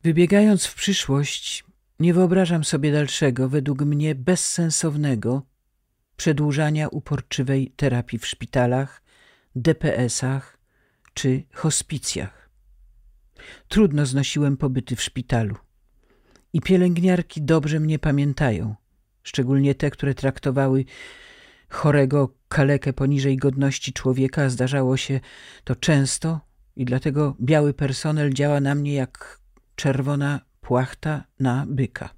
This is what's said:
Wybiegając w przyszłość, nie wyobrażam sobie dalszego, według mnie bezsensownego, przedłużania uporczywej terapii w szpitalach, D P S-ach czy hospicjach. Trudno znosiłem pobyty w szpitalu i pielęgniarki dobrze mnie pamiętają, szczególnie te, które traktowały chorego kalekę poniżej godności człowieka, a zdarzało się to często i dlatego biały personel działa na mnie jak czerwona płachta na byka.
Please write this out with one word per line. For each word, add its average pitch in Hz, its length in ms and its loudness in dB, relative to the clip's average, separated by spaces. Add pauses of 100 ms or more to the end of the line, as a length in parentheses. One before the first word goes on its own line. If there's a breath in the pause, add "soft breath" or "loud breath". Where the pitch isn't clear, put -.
Wybiegając 185 600 6
w - 100 -8
przyszłość, - 880 -4 (360)
nie 170 140 4
wyobrażam 175 500 4
sobie 147 280 0
dalszego, 131 560 0
według 143 340 -2
mnie 147 320 0
bezsensownego, 147 1300 0 (720)
przedłużania 151 720 0
uporczywej 135 880 -4
terapii 123 420 -2
w - 80 -10
szpitalach, 127 760 -2 (540 soft breath)
D 120 180 2
P - 240 0
S-ach 131 600 -4 (560)
czy 135 280 0 (120)
hospicjach. - 960 -6 (1160 loud breath)
Trudno 147 380 4
znosiłem 139 500 0
pobyty 131 400 -4
w - 60 -8
szpitalu 113 540 -4 (960 soft breath)
i 156 80 0
pielęgniarki 180 840 2
dobrze 156 380 2
mnie 156 180 0
pamiętają, 139 760 0 (480)
szczególnie 139 520 2
te, 143 160 -2
które 139 240 -4
traktowały 135 720 0 (840 loud breath)
chorego 143 680 2 (140)
kalekę 139 440 2
poniżej 135 440 0
godności 135 560 -2
człowieka, 131 500 0
a 135 60 2
zdarzało 131 480 0
się 135 240 -4 (440 loud breath)
to 127 120 -2
często 151 640 0 (360)
i 131 80 -4
dlatego 139 560 -2
biały 147 340 2
personel 147 600 -2
działa 143 260 2
na 139 140 0
mnie 143 200 -2
jak - 460 -8 (360)
czerwona 139 640 -2 (200)
płachta 131 640 -2 (160)
na 131 280 0
byka. - 500 -6